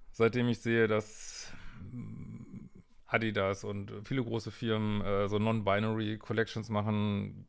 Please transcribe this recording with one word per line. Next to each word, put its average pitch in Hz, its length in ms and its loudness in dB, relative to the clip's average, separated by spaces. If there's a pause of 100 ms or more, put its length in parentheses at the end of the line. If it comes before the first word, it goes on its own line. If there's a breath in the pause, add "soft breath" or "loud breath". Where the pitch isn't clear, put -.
(120)
seitdem 117 380 4
ich 117 100 2
sehe, 117 280 4
dass - 640 -2 (1600 loud breath)
Adidas 104 520 0
und 101 280 -6 (120)
viele 135 200 -2
große 113 280 -4
Firmen, 107 500 0
äh, 101 260 2
so 104 120 2
Non-Binary 110 800 2
Collections 110 500 -2
machen, 104 800 0